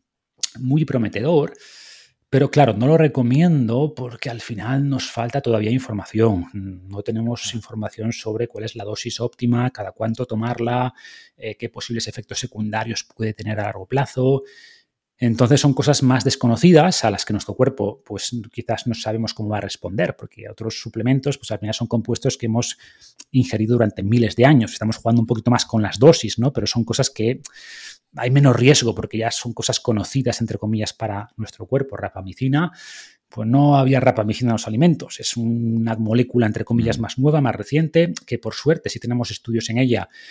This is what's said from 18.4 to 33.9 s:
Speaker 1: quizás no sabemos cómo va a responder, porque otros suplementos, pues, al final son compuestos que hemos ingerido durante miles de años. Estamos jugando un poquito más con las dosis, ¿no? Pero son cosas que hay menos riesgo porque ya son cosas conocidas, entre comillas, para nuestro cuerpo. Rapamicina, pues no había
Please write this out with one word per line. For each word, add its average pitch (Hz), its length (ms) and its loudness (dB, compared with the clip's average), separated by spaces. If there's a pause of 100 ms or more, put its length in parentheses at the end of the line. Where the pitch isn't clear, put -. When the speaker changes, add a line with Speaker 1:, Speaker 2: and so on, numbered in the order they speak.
Speaker 1:
quizás - 360 -8
no 117 80 -2
sabemos 113 400 -6
cómo 104 160 -6
va 104 80 -2
a - 20 -4
responder, 92 560 -6
porque - 320 -18
otros 107 320 -10
suplementos, 131 580 0
pues, - 140 -16
al 104 80 -6
final 107 140 -6
son 117 120 -4
compuestos 117 520 -2
que - 80 -6
hemos 113 300 -2 (540)
ingerido 110 440 2
durante 110 280 0
miles 110 340 2
de 120 100 8
años. 135 260 6
Estamos 107 240 -4
jugando 117 240 2
un 113 60 0
poquito 117 240 0
más 120 160 2
con 113 160 0
las 98 160 -4
dosis, 135 420 6
¿no? 131 120 0
Pero 104 140 -4
son - 180 0
cosas 113 260 0
que 120 300 -2 (760)
hay 123 140 -2
menos 139 260 6
riesgo 120 380 4
porque - 220 -8
ya 113 140 -2
son - 240 -6
cosas - 260 -4
conocidas, 120 600 -2
entre 110 180 -2
comillas, 107 340 -4
para 107 440 -8
nuestro 104 300 -12
cuerpo. 135 300 -4
Rapamicina, 127 760 -2 (560)
pues 110 200 -6
no 143 300 6
había 131 220 4